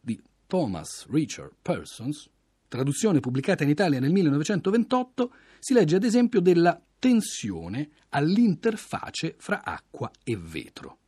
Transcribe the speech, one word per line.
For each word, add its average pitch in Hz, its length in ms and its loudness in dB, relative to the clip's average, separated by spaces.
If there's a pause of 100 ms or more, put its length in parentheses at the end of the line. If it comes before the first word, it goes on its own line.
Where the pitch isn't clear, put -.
di 113 160 -8 (300)
Thomas 107 640 -4
Richard 127 500 -6
Persons, 127 680 -8 (380)
traduzione 143 500 0
pubblicata 139 460 0
in 143 60 2
Italia 151 280 2
nel 135 140 0
millenovecentoventotto, 202 1200 0 (260)
si - 160 -2
legge 180 220 6
ad 196 80 2
esempio 240 340 4
della 175 420 4 (200)
tensione 117 880 -2 (200)
all'interface 190 1300 0
fra - 280 -8
acqua - 440 -10 (140)
e 117 140 -4
vetro. - 720 -14